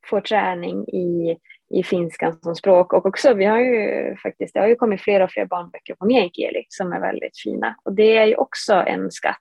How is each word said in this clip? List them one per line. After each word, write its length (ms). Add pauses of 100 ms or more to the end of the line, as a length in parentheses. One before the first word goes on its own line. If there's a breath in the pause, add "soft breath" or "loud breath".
får 160
träning 640
i, 500 (320 soft breath)
i 140
finskan 580
som 140
språk. 380
Och 120
också, 280
vi 120
har 140
ju 560
faktiskt, 380
det 60
har 80
ju 80
kommit 260
fler 200
och 100
fler 140
barnböcker 500
på 100
meänkieli 640
som 240
är 60
väldigt 440
fina. 400
Och 100
det 240
är 80
ju 100
också 380
en 380
skatt. 300